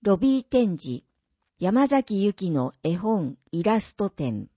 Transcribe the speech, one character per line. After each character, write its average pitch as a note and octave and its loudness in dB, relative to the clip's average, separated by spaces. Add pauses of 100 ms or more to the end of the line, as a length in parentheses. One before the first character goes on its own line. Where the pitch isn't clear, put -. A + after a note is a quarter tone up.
ロ G3+ 2
ビ C4 2
ー - -14
展 A3 0
示、 C3 -10 (540)
山 A3 2
崎 B3+ 0
由 G3+ 2
紀 F#3+ -4
の C#3 -2 (100)
絵 E3 -2
本 F#3+ -2 (160)
イ E3 -4
ラ G#3 2
ス - -8
ト G3+ -4
展。 A2+ -6